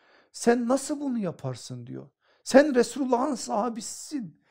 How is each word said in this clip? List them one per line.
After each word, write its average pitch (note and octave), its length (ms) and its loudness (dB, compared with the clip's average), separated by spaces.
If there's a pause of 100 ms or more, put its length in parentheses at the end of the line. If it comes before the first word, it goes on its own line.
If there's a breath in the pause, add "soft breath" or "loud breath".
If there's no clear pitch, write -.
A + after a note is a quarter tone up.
(320)
"sen A#3 360 2
nasıl C#4 320 0
bunu C4 180 -4
yaparsın?" B2+ 680 -8
diyor. C3 200 -12 (380)
"Sen C#4+ 300 6
Resulullah'ın B3+ 600 0
sahabisisin. A3+ 1080 -6 (100)